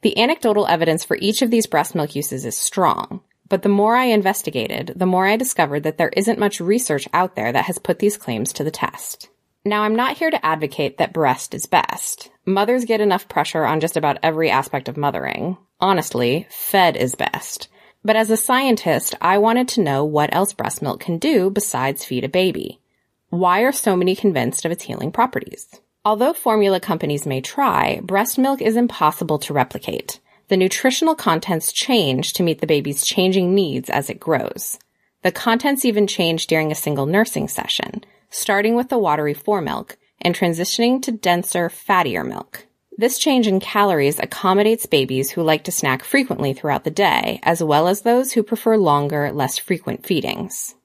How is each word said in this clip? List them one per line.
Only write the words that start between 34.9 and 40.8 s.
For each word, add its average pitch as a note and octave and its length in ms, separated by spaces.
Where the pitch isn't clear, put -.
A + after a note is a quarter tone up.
The F3+ 100
contents C4 520
even G#3 220
change E3 400
during D#3 240
a D#3 60
single C#3+ 280
nursing E3+ 440
session, - 560
starting G#3+ 460
with B3+ 140
the B3+ 80
watery D3+ 360
foremilk - 640
and E3+ 160
transitioning G3+ 680